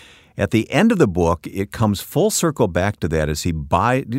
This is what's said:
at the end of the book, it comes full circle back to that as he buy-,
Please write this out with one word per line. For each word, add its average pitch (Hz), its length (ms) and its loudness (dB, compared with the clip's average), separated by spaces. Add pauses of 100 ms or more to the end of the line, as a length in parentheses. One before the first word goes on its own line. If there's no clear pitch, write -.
(360)
at - 140 -2
the 113 200 0
end 220 220 4
of 190 60 2
the 135 100 4
book, 82 380 0
it 98 260 -6
comes 104 300 0
full 185 260 0
circle 147 400 0
back 90 320 -2
to 85 80 -2
that 76 220 0
as 76 140 -6
he 87 80 0
buy-, 90 520 0 (140)